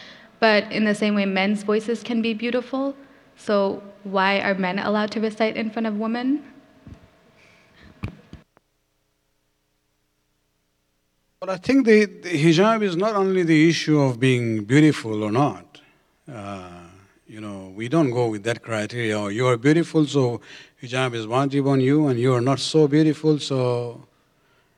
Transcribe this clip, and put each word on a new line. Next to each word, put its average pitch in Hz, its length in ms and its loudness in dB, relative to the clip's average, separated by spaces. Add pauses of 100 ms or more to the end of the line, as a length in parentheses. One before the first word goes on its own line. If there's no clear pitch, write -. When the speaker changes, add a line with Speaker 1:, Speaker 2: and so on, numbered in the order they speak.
(400)
Speaker 1:
But 214 320 2
in 214 120 -2
the 208 100 2
same 208 200 -2
way, 196 120 0
men's 196 380 0
voices 220 380 -2
can 233 200 -4
be 226 100 -2
beautiful, 247 640 -4 (420)
so 202 460 -2 (200)
why 196 380 0
are 202 140 -2
men 185 240 -4
allowed 208 340 -2
to 226 80 -6
recite 220 360 -2
in 220 140 -6
front 226 160 -6
of 208 120 -6
women? 240 460 -4 (4000)
Speaker 2:
Well, 185 100 -8
I 185 80 -4
think 254 280 2
the, 214 200 6
the 180 240 -16
hijab 175 520 4
is 185 140 -2
not 208 180 -2
only 190 280 0
the 160 260 4
issue 151 320 2
of 127 180 0
being 117 460 0
beautiful 120 580 2
or 104 80 -4
not. - 500 -4 (500)
Uh, 92 560 -14 (420)
you 107 120 -18
know, 98 340 -14
we 113 140 -8
don't 147 220 2
go 120 180 0
with 107 160 -6
that 117 180 -2
criteria. 107 560 -4
"Oh, 104 100 -4
you 117 180 -2
are 127 100 4
beautiful, 156 500 2
so 127 340 0 (420)
hijab 127 320 -4
is 113 120 -6
wajib 135 420 0
on 139 120 4
you, 143 280 4
and 123 100 0
you 127 160 2
are 123 60 2
not 131 180 0
so 156 300 2
beautiful, 151 500 2
so 123 680 -4 (720)